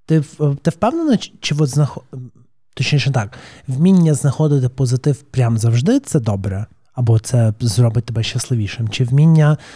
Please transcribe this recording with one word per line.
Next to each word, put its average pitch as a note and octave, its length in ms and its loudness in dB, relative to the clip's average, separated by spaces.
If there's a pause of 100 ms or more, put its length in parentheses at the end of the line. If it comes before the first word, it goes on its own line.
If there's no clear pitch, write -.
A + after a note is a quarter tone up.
ти D#3+ 140 2
в-, C#3+ 420 -4
ти - 80 0
впевнена, C#4 460 0
чи, - 240 -6
чи - 180 -4
от D3+ 100 2
знахо-, C#3 340 -2 (720)
точніше C#3 360 -2
так, A2+ 280 -4 (300)
вміння D#3+ 460 4
знаходити C#3+ 540 0
позитив B2+ 540 -2
прям A#2 360 0
завжди — A#2+ 420 2
це E3 200 -2
добре? G2 460 -4 (280)
Або A2+ 240 2
це A2+ 420 0
зробить A#2 440 0
тебе A2+ 180 -6
щасливішим? A2+ 640 -4
Чи B2+ 160 -2
вміння, D3+ 520 4 (200)